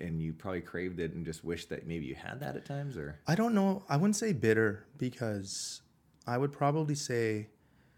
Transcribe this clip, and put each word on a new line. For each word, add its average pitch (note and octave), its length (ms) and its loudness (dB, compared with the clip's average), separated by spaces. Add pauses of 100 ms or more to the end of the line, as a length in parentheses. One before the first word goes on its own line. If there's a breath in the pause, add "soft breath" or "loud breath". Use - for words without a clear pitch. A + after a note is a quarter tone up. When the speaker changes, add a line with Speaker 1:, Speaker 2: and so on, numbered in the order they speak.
Speaker 1:
and E2 200 -4
you D#2+ 120 -2
probably F#2 280 -4
craved F2 400 -6
it D#2+ 140 -2
and E2+ 100 -6
just D#2+ 200 -8
wished E2 240 -4
that - 180 -8
maybe E2 200 -4
you B1+ 80 -6
had - 260 -10
that - 160 -6
at - 80 -8
times, C#3+ 320 -6
or? D2+ 300 -6
Speaker 2:
I D#3 80 4
don't A3+ 200 2
know. G3 340 4
I C#3+ 80 2
wouldn't G#3 200 4
say A3 160 0
bitter, A2 520 4 (140)
because G#2+ 840 -4 (440)
I A#2+ 120 0
would C#3+ 140 2
probably D3 420 2
say A2+ 540 0 (500 soft breath)